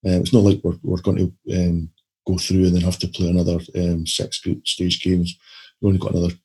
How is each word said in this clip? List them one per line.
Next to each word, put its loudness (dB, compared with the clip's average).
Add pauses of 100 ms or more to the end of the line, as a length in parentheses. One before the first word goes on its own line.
Uh, 2
it's -2
not 6
like 4
we're, -2
we're -2
going 0 (300)
to, -4
um, 0 (380)
go 0
through 2
and 4
then 2
have 0
to -4
play -2
another, 2 (160)
um, -2
six -6
group -6
stage -4
games. 0 (440)
We've 2
only 2
got -4
another 0 (120)